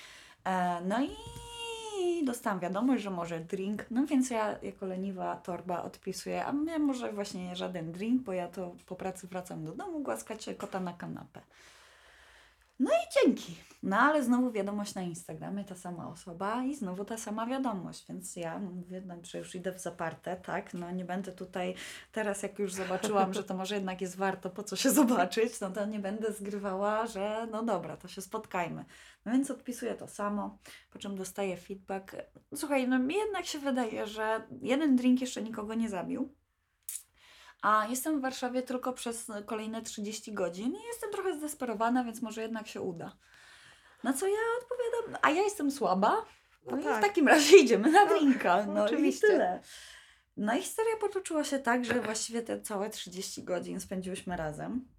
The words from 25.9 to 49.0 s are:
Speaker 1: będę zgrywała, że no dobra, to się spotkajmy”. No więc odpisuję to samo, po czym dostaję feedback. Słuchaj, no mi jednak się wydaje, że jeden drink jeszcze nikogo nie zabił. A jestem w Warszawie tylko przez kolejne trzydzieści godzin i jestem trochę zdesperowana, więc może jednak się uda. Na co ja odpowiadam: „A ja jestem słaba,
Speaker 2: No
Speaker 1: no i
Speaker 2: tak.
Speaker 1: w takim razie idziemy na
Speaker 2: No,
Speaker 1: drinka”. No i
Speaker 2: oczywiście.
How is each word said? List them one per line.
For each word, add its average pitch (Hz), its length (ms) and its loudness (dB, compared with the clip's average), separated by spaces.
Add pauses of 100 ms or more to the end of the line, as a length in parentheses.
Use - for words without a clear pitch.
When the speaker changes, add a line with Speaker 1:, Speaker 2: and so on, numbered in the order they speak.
Speaker 1:
będę 214 340 -2
zgrywała, 202 720 -2
że 214 440 -4
no 214 120 -4
dobra, 170 340 -2
to 180 120 -16
się - 140 -12
spotkajmy”. 170 600 -4 (400)
No 214 80 -4
więc 277 180 4
odpisuję 240 440 -6
to - 140 -12
samo, 208 500 -4 (320)
po - 80 -16
czym 202 180 -8
dostaję 185 400 -4
feedback. 196 600 -10 (380)
Słuchaj, 277 340 0
no 254 100 4
mi 262 160 2
jednak 403 320 -2
się 311 120 -6
wydaje, 240 480 -2
że 214 400 -2 (160)
jeden 269 340 4
drink 254 240 6
jeszcze 247 220 -4
nikogo 214 320 -6
nie 226 140 0
zabił. 190 460 -4 (1300)
A 214 280 4
jestem 285 280 0
w 254 40 -2
Warszawie 254 400 -2
tylko 254 300 -2
przez 233 340 -8 (200)
kolejne 220 360 -6
trzydzieści 214 500 -8
godzin 196 420 -2
i 453 180 -10
jestem 453 180 -6
trochę 370 280 -2
zdesperowana, 247 680 0
więc 226 180 -8
może 220 200 -6
jednak 226 240 -6
się 202 140 -10
uda. 175 360 -8 (880)
Na 247 80 2
co 320 140 -2
ja 403 120 2 (240)
odpowiadam: 466 600 -4
„A 277 80 6
ja 339 120 4
jestem 320 280 0
słaba, 220 540 2 (420)
Speaker 2:
No 247 100 -10
Speaker 1:
no 285 40 -2
i 349 40 -4
Speaker 2:
tak. 440 140 2
Speaker 1:
w 415 80 4
takim 330 220 6
razie 294 300 12
idziemy 233 320 8
na 403 140 12
Speaker 2:
No, 415 140 6
Speaker 1:
drinka”. 214 480 6
No 208 160 2
i 208 40 6
Speaker 2:
oczywiście. 294 400 4